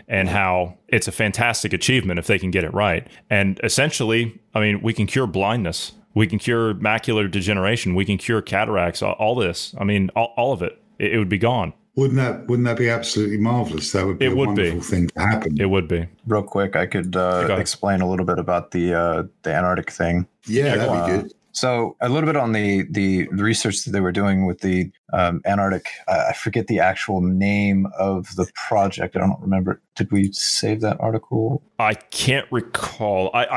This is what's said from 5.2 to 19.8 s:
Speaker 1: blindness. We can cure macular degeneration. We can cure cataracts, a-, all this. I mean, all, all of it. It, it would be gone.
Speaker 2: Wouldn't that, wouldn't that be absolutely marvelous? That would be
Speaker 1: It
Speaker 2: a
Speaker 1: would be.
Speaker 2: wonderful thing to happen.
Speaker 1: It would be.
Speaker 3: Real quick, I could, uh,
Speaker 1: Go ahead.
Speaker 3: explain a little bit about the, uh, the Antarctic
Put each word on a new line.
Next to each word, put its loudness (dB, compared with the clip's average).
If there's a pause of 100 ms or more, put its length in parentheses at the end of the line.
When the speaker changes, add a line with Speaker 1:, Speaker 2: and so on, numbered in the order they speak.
Speaker 1:
blindness. -2 (220)
We 4
can 0
cure 0
macular 0
degeneration. 0
We 2
can 0
cure 0
cataracts, 0
a-, 0
all 0
this. -2
I -2
mean, 2
all, 0
all 2
of -4
it. -6 (200)
It, 0
it 2
would 2
be 0
gone. 0 (240)
Speaker 2:
Wouldn't 2
that, -2
wouldn't 2
that 0
be 2
absolutely 0
marvelous? 0
That 2
would -2
be 2
Speaker 1:
It 2
Speaker 2:
a 2
Speaker 1:
would 2
be. 2
Speaker 2:
wonderful -2
thing 2
to -8
happen. 0
Speaker 1:
It 2
would 2
be. 0 (200)
Speaker 3:
Real 2
quick, -2
I 0
could, -2
uh, 2
Speaker 1:
Go 2
ahead. 2
Speaker 3:
explain 0
a 2
little 0
bit 0
about -2
the, 0
uh, 0 (200)
the -2
Antarctic 0